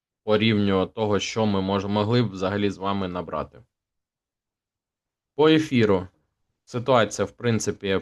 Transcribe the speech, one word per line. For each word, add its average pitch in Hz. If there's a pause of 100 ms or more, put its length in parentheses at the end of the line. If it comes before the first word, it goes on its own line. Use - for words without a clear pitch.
(240)
по 107
рівню 101
того, 104
що 110
ми 98
мож-, 98
могли 107
б 98
взагалі 98
з 85
вами 98
набрати. 78 (1800)
По 156
ефіру 113 (580)
ситуація, 113
в -
принципі, 101